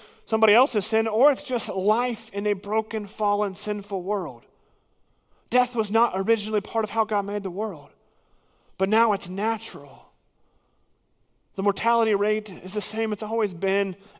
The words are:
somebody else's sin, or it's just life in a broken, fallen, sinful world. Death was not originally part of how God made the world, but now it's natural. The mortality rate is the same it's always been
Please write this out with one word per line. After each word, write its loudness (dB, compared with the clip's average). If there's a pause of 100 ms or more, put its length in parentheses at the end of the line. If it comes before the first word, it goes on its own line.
(260)
somebody 4
else's 4
sin, 2
or 4
it's -2
just -4
life 0
in -2
a 2
broken, -4
fallen, -2
sinful -6
world. -6 (1040)
Death 2
was 0
not 4
originally 0
part -2
of -4
how 0
God 0
made -4
the -4
world, -8 (840)
but 0
now 4
it's -2
natural. -6 (1400)
The -4
mortality 2
rate 0
is -12
the -2
same -2
it's -6
always -2
been 0 (240)